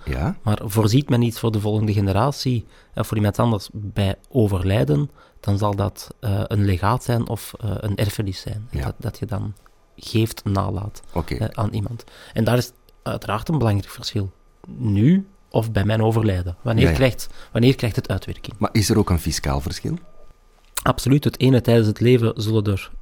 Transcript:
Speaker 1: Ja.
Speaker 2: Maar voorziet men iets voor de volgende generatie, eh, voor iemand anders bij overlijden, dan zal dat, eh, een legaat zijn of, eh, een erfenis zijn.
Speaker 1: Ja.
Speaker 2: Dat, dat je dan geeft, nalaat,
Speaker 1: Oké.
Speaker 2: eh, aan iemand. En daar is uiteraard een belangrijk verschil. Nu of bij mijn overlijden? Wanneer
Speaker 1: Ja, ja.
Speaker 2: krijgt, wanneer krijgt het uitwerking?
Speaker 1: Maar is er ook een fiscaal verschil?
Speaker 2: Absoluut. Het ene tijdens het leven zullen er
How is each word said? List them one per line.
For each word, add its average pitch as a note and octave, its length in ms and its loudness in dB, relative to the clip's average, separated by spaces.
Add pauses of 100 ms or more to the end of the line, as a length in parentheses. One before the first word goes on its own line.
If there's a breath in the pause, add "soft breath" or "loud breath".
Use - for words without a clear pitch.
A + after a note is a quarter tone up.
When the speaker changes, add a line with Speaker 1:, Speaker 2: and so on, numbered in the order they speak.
Speaker 1:
Ja. C#3+ 360 -2
Speaker 2:
Maar G#2+ 220 0
voorziet G#2+ 460 2
men A#2+ 120 4
iets A#2 180 0
voor A#2 120 0
de A2 80 0
volgende G#2+ 340 0
generatie, G#2+ 720 0 (280 soft breath)
eh, A2 100 -4
voor A2 140 -2
iemand G#2 220 2
anders A2+ 340 0
bij G2+ 420 -2 (140)
overlijden, A2 800 2 (300 soft breath)
dan G2+ 180 -2
zal G2+ 180 -2
dat, - 440 -6
eh, G2+ 240 -2
een G#2+ 220 0
legaat G2+ 380 0
zijn A#2+ 240 0
of, - 320 -8
eh, A2 180 -6
een G2 180 -4
erfenis G2+ 440 -4
zijn. G#2+ 320 -10
Speaker 1:
Ja. B2 120 -4
Speaker 2:
Dat, A2 140 -4
dat A2+ 220 -8
je - 60 -6
dan G#2 280 -6 (420)
geeft, - 500 -2
nalaat, G2 560 -2 (120)
Speaker 1:
Oké. E2 220 -4
Speaker 2:
eh, A2 160 -2
aan G#2+ 220 -2
iemand. A2 300 -6 (300 loud breath)
En A2+ 100 0
daar A2 140 4
is A#2+ 140 -2 (320)
uiteraard A2+ 460 -4
een D#3+ 80 2
belangrijk G#2+ 340 2
verschil. G#2 400 -6 (460)
Nu B2+ 500 4 (220)
of A2+ 220 0
bij G#2 140 0
mijn A2 180 2
overlijden? G2+ 580 0
Wanneer A#2 220 2
Speaker 1:
Ja, - 60 6
ja. D#2+ 60 4
Speaker 2:
krijgt, B2+ 340 2 (220 loud breath)
wanneer B2+ 240 6
krijgt A2 200 -2
het - 140 -2
uitwerking? - 500 -6
Speaker 1:
Maar G#2+ 120 0
is G#2 180 2
er G#2+ 80 4
ook G#2 120 4
een F2 100 4
fiscaal C#2+ 420 -2
verschil? - 360 -6 (840)
Speaker 2:
Absoluut. C3+ 400 2
Het - 160 -2
ene C3 220 6
tijdens A#2 260 4
het G#2 120 0
leven A#2 360 4
zullen G#2+ 280 0
er G2+ 280 -2 (100)